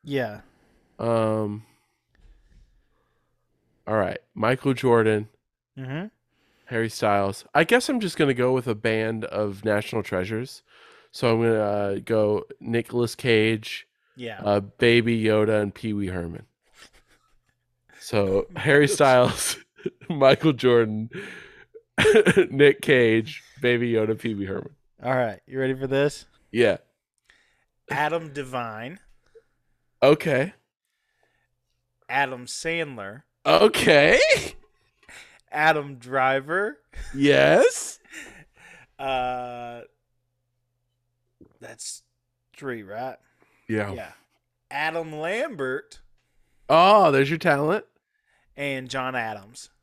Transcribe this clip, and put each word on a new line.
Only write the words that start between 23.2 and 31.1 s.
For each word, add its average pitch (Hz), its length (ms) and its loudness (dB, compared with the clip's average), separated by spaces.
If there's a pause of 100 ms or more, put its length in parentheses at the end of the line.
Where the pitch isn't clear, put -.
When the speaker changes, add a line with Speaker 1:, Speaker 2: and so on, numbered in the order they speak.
Speaker 2:
Baby 120 320 0
Yoda, 110 260 0
Pee 113 160 -6
Wee 98 120 -6
Herman. - 280 -10 (280)
Speaker 1:
All 127 120 -2
right, 117 320 -4
you 131 120 -12
ready 131 160 -2
for 135 120 -8
this? 139 380 -2 (260)
Speaker 2:
Yeah. 107 280 2 (1120)
Speaker 1:
Adam 151 420 -4
Devine. 127 680 -10 (1040)
Speaker 2:
Okay. 147 520 2 (1500)